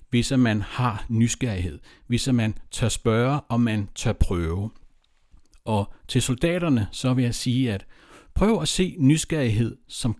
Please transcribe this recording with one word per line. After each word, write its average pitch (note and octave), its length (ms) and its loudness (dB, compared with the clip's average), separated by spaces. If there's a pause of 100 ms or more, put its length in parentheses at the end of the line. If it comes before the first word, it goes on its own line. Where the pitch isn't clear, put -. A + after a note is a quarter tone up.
(100)
hvis A#2+ 220 0
at C3 60 2
man A2 240 4
har A2 460 -4
nysgerrighed, A2 680 0 (280)
hvis A#2+ 220 -2
at C3 60 2
man A2 200 2 (160)
tør - 180 -2
spørge, A#2+ 520 0
og A#2+ 200 -2
man A2 340 0
tør - 180 -2
prøve. F2 580 -2 (960)
Og G#2 280 -2 (160)
til B2 140 0
soldaterne, D#3+ 680 0
så B2+ 220 -2
vil B2+ 100 2
jeg A#2+ 100 0
sige, B2 380 0
at G2 140 -6 (480)
prøv G3 280 2
at D3+ 60 -2
se - 300 -2
nysgerrighed C3 800 2 (120)
som - 320 -4